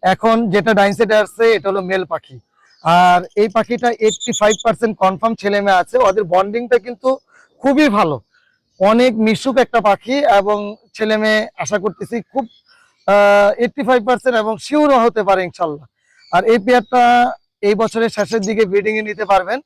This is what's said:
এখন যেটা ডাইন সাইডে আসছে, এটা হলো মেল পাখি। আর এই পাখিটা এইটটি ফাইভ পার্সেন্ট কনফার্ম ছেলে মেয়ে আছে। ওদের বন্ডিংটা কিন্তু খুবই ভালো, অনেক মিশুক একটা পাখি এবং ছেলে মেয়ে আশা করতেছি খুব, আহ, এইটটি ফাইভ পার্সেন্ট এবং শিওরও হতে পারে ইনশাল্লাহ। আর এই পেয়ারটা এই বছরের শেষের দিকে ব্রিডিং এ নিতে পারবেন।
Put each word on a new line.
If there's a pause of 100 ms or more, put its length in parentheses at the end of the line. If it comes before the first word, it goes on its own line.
এখন
যেটা
ডাইন
সাইডে
আসছে,
এটা
হলো
মেল
পাখি। (440)
আর (140)
এই
পাখিটা
এইটটি
ফাইভ
পার্সেন্ট
কনফার্ম
ছেলে
মেয়ে
আছে।
ওদের
বন্ডিংটা
কিন্তু (400)
খুবই
ভালো, (580)
অনেক
মিশুক
একটা
পাখি (100)
এবং (180)
ছেলে
মেয়ে (100)
আশা
করতেছি
খুব, (600)
আহ,
এইটটি
ফাইভ
পার্সেন্ট
এবং
শিওরও
হতে
পারে
ইনশাল্লাহ। (460)
আর
এই
পেয়ারটা (580)
এই
বছরের
শেষের
দিকে
ব্রিডিং
এ
নিতে
পারবেন।